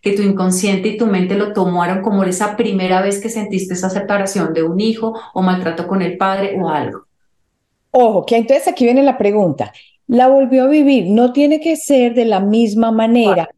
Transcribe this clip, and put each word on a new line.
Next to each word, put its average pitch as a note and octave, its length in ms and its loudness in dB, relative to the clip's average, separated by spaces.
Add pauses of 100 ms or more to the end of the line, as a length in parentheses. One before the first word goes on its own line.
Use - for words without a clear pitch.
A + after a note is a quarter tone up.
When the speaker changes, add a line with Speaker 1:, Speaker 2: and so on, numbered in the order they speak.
Speaker 1:
que G3+ 100 -2
tu G#3 100 0
inconsciente F#3+ 640 0
y G#3+ 80 -4
tu A#3 100 -2
mente F#3+ 280 0
lo G3+ 180 -2
tomaron F3+ 500 -2
como G3 220 -2
esa G3+ 320 -4
primera F#3+ 460 0
vez G3+ 180 -2
que A3+ 80 -8
sentiste F#3+ 460 -6
esa F#3 160 -4
separación G3 640 -4
de E3 80 0
un F3 180 -2
hijo A3 380 -2 (160)
o F#3 80 -2
maltrato F3+ 440 -2
con G3 160 -2
el F3 140 -4
padre G3 440 -2
o F#3 100 -4
algo. C3+ 340 -6 (840)
Speaker 2:
Ojo, A3 360 2
que A#3 100 0
entonces A#3 300 0
aquí C#4+ 180 0
viene A#3+ 180 4
la C4+ 160 2
pregunta. G3+ 540 0 (340)
La B3 220 4
volvió C4 360 4
a C4+ 40 2
vivir, C#4 380 4
no A#3 260 2
tiene D4 280 2
que D#4+ 160 -2
ser B3+ 360 2
de A#3 140 0
la G#3 140 0
misma A3 520 2
manera, A3+ 420 2
Speaker 1:
Claro. E3 240 -2